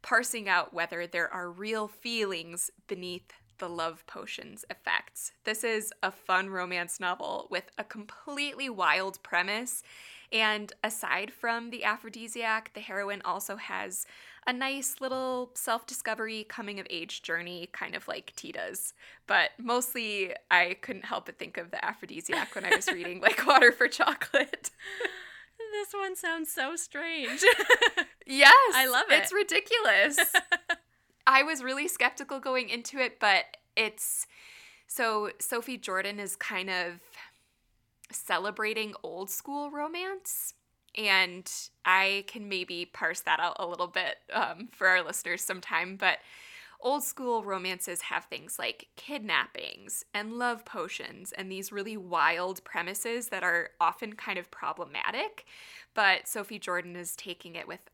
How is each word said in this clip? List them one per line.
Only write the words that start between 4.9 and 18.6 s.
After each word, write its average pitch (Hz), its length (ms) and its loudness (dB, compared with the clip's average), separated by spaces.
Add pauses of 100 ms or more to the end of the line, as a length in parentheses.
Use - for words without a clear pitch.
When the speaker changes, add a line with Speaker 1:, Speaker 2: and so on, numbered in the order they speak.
Speaker 1:
This 220 180 -2
is 220 300 -2 (100)
a 185 80 0
fun 190 400 0
romance 180 480 -4
novel 185 540 -4
with 185 260 -4
a 208 60 -6
completely 277 840 -8
wild 190 540 2
premise. 202 600 -2 (480)
And 214 400 0 (100)
aside 208 500 -2
from 233 380 -4
the 240 140 -10
aphrodisiac, 220 920 -4
the 208 60 -12
heroine 202 440 -6
also 196 300 -4
has 190 520 -8 (380)
a 254 80 0
nice 269 480 -4
little 262 540 -4
self-discovery, 220 960 -4
coming-of-age 190 720 -10
journey, 170 500 -8
kind - 220 -8
of - 140 -10
like - 260 -8
Tita's. - 580 -8 (360)